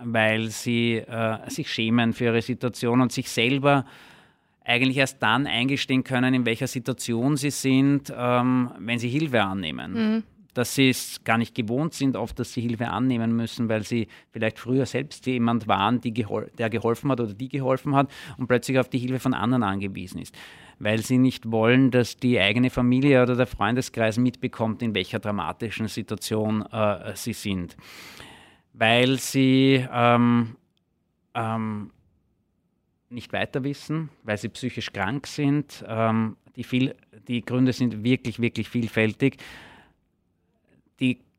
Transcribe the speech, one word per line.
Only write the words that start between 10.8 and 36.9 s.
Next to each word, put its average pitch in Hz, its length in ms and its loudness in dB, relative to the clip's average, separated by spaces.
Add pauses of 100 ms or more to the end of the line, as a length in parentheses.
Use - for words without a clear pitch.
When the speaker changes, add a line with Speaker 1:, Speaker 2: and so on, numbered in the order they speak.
Speaker 1:
es - 340 -6
gar 113 120 4
nicht 113 200 -2
gewohnt 123 380 -2
sind, 135 220 0
oft, 110 220 -6
dass 123 140 -6
sie - 80 -6
Hilfe 117 280 -4
annehmen 117 460 0
müssen, 117 340 -2
weil 110 140 2
sie 113 240 -2 (240)
vielleicht 110 300 -4
früher 127 260 0
selbst 135 400 -8
jemand 117 400 0
waren, 107 340 2
die 117 140 -6
gehol-, 104 420 -4
der 113 140 -2
geholfen 117 400 0
hat 123 100 0
oder 107 140 -4
die 123 140 -10
geholfen 135 480 -2
hat 139 120 4 (300)
und 127 80 -4
plötzlich 123 320 2
auf 123 100 2
die - 100 -4
Hilfe 123 200 -4
von 131 160 0
anderen 120 300 0
angewiesen 95 560 -6
ist. - 120 -14 (460)
Weil 110 240 0
sie 127 160 2
nicht 127 320 2
wollen, 120 400 4
dass 120 280 0
die 123 200 2
eigene 107 320 4
Familie 127 540 4
oder 123 100 2
der 123 140 2
Freundeskreis 110 680 -2
mitbekommt, 117 640 -2
in 113 140 -2
welcher 98 240 -2
dramatischen 104 680 -6
Situation, 107 800 -4
äh, 104 460 -2
sie - 160 -6
sind. 92 440 -6 (960)
Weil 120 460 4
sie, 135 720 4
ähm, 120 640 4 (800)
ähm, 110 560 -6 (1200)
nicht 120 220 -14
weiter 113 320 -4
wissen, 151 440 -6 (140)
weil 107 160 -2
sie - 120 -6
psychisch - 420 -8
krank 101 340 -4
sind. 143 640 0
Ähm, 110 480 2 (180)
die 123 100 -10
viel-, 127 300 0 (320)